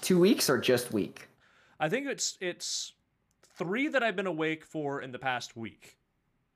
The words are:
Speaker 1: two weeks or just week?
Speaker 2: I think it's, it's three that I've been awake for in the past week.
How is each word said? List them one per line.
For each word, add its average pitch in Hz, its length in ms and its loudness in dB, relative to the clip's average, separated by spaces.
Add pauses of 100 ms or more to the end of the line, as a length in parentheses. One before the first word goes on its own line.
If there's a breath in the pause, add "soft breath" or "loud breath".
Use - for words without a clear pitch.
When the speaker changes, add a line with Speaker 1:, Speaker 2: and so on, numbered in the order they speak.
Speaker 1:
two 180 160 4
weeks 185 320 6
or 123 80 4
just 120 340 2
week? 95 360 -4 (500 soft breath)
Speaker 2:
I 156 100 0
think 269 180 -2
it's, - 340 -4
it's - 540 -6 (600)
three 214 320 -2
that 254 140 0
I've 214 140 0
been 196 100 -2
awake 156 380 -2
for 143 360 -6
in 127 120 -10
the 120 60 -10
past 127 380 -4
week. 107 420 -12 (580)